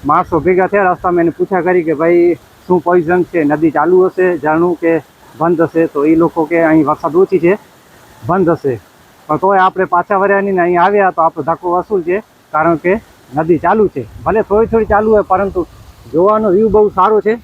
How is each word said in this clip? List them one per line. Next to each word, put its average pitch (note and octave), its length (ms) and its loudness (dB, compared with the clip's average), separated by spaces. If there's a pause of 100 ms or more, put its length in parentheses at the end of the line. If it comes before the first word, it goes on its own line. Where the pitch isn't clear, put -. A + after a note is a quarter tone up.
માણસો D#3+ 340 0
ભેગા F3+ 280 0
થયા G3 240 0
રસ્તામાં, F3 300 -2
એને E3+ 80 2
પૂછા F3+ 320 -4
કરી F3 220 0
કે, D#3 100 -2
"ભાઈ, E3+ 400 2 (340)
શું F3 140 2
પોઝિશન F3 420 0
છે, E3 200 -4
નદી D3+ 280 0
ચાલુ F3 340 2
હશે, F#3 320 -2
ઝરણું D#3+ 380 0
કે E3 260 -2 (360)
બંધ E3 240 0
હશે?" E3 260 0
તો C#3+ 180 -4
એ D#3+ 100 2
લોકો E3 300 0
કે, E3 180 0
"અહીં D#3+ 220 2
વરસાદ D3+ 300 -4
ઓછી F#3 240 2
છે, F3 180 0 (680)
બંધ E3+ 240 0
હશે." C#3 300 -4 (480)
પણ D3+ 100 -2
તોય G3 220 0
આપણે F#3 260 0
પાછા F3 320 -2
વર્યાની G3 340 0
ને F#3 100 0
અહીં F3 200 0
આવ્યા G3 300 2
તો E3+ 100 -4
આપણો D#3+ 220 -2
ધક્કો E3 280 -4
વસૂલ F3+ 320 -2
છે, F3+ 160 -2 (320)
કારણ D#3+ 240 0
કે F#3 260 -2 (340)
નદી D#3+ 220 0
ચાલુ F#3+ 300 0
છે. - 360 -10
ભલે G3+ 180 0
થોડી G#3+ 260 0
થોડી A3 180 -2
ચાલુ G#3+ 260 0
હોય, G#3+ 100 4
પરંતુ F#3 460 -2 (460)
જોવાનો G#3+ 360 2
વ્યૂ G#3 200 2
બહુ G#3 200 2
સારો G3+ 320 2
છે G#3+ 220 -2